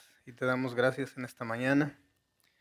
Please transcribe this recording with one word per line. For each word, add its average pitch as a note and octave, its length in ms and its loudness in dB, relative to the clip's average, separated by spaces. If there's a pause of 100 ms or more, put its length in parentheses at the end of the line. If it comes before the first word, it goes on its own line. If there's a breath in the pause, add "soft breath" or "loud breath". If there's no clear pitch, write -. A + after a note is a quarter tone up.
(280)
y B2+ 60 -20
te B2+ 120 -6
damos B2+ 300 0
gracias B2+ 420 0
en B2+ 80 -8
esta A#2+ 200 -12
mañana C3+ 520 2 (640)